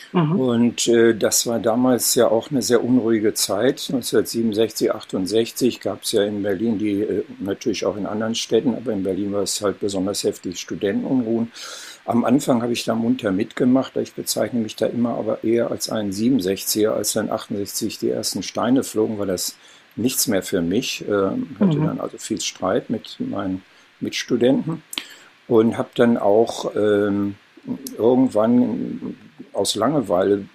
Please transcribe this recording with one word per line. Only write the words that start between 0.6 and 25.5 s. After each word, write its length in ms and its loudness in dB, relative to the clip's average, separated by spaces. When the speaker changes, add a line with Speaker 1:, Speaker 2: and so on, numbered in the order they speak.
Speaker 2:
äh, 280 6
das 320 0
war 100 -2
damals 560 2
ja 140 6
auch 240 0
eine 100 0
sehr 220 2
unruhige 500 2
Zeit. 560 -2
Neunzehnhundertsiebenundsechzig, 1040 0
achtundsechzig 880 -2
gab's 300 -6
ja 120 4
in 200 -4
Berlin, 340 0
die, 240 -2
äh, 220 -2
natürlich 440 -4
auch 140 -2
in 80 -6
anderen 300 -4
Städten, 400 0
aber 180 -6
in 80 -4
Berlin 320 -4
war 80 -2
es 200 -4
halt 180 -2
besonders 440 -4
heftig, 360 -4
Studentenunruhen. 920 -2
Am 180 0
Anfang 380 2
habe 120 -2
ich 120 -4
da 80 0
munter 380 0
mitgemacht. 680 2
Ich 160 -4
bezeichne 460 -2
mich 160 -4
da 100 0
immer 320 -2
aber 260 -4
eher 280 2
als 180 -6
ein 220 -2
Siebenundsechziger, 840 0
als 200 -2
dann 180 -2
achtundsechzig 680 -6
die 140 -2
ersten 320 -4
Steine 400 0
flogen, 340 -2
war 80 -4
das 300 -4
nichts 300 0
mehr 160 2
für 180 -2
mich. 460 -2
Ähm, 520 0
hatte 200 4
Speaker 1:
Mhm. 60 2
Speaker 2:
dann 140 -2
also 180 -8
viel 240 -6
Streit 480 -2
mit 300 -6
meinen 440 -4
Mitstudenten 840 0
und 300 4